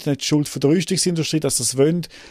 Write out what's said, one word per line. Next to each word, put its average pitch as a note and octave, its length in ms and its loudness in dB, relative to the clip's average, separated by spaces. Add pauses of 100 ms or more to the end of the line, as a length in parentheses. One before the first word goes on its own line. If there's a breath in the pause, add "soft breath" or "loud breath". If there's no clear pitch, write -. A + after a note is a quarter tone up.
nicht C#3+ 160 -2
die - 40 -6
Schuld D3 240 0
von - 100 -8
der C#3 120 4
Rüstungsindustrie, E3+ 680 0
dass C#3+ 180 -2
sie B2+ 60 -4
das B2+ 140 -4
wollen. D#3+ 240 4 (300 loud breath)